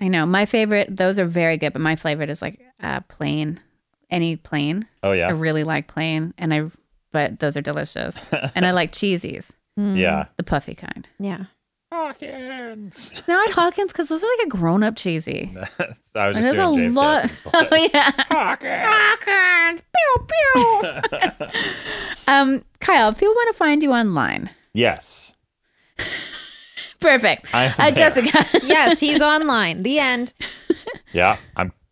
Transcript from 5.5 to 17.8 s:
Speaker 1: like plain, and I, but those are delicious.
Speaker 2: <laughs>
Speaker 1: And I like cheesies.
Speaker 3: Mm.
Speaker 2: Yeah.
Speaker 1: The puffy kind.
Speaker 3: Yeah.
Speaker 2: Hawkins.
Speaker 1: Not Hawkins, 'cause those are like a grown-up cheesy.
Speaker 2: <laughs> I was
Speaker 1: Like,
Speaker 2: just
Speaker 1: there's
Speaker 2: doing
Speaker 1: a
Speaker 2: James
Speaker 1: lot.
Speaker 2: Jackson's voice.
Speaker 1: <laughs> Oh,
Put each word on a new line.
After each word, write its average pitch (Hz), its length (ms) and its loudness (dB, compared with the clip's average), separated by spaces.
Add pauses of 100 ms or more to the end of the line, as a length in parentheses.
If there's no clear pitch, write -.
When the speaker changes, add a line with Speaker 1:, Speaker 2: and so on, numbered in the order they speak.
Speaker 1:
like 156 220 -4
plain, 160 500 -4
and 165 160 0
I, 156 180 0 (400)
but - 280 -2
those 147 180 -2
are 143 40 -4
delicious. - 640 -8 (160)
Speaker 2:
<laughs> - 140 -8
Speaker 1:
And 180 100 2
I 180 60 2
like 175 220 0
cheesies. - 580 -4 (280)
Speaker 3:
Mm. 202 180 -2
Speaker 2:
Yeah. 80 280 2 (120)
Speaker 1:
The 180 60 -6
puffy - 320 -4
kind. - 320 -16 (120)
Speaker 3:
Yeah. 196 260 -10 (460)
Speaker 2:
Hawkins. 262 1200 -12 (140)
Speaker 1:
Not 392 240 2
Hawkins, 359 420 0
'cause 330 160 -4
those 320 140 -4
are 453 60 -2 (100)
like 415 80 0
a - 20 -4
grown-up 202 460 0
cheesy. 156 600 -6 (120)
Speaker 2:
<laughs> - 120 -18
I - 80 -4
was - 100 -16 (180)
Speaker 1:
Like, 101 180 2
Speaker 2:
just 220 100 0
Speaker 1:
there's 269 140 2
Speaker 2:
doing 339 220 2
Speaker 1:
a 240 40 2
Speaker 2:
James 240 120 0
Speaker 1:
lot. 285 280 2
Speaker 2:
Jackson's - 160 -6 (140)
voice. 320 160 4
Speaker 1:
<laughs> - 20 4
Oh, 320 220 4